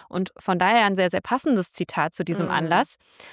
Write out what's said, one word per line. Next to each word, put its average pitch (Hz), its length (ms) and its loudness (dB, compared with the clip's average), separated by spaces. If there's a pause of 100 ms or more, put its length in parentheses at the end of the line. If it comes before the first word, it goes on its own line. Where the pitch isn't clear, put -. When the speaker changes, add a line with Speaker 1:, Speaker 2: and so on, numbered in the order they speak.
Speaker 1:
Und 185 300 -4
von 180 200 -2
daher 214 260 4
ein 196 100 2
sehr, 185 160 2
sehr 190 100 -2
passendes 240 500 0
Zitat - 440 -4
zu 180 80 -4
diesem 170 240 -2
Speaker 2:
Mhm. - 60 -4
Speaker 1:
Anlass. 165 420 0 (380)